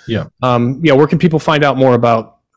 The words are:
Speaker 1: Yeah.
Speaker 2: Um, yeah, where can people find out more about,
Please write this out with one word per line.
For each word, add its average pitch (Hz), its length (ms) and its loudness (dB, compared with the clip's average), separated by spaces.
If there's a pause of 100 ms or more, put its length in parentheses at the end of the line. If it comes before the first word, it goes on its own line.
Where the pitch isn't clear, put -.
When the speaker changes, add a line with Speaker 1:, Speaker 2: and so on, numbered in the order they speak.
Speaker 1:
Yeah. 101 200 -6 (140)
Speaker 2:
Um, 123 440 -2
yeah, 147 80 2
where 139 120 4
can 151 140 -2
people 160 180 0
find 151 280 0
out 135 100 0
more 131 200 2
about, 117 420 -2 (200)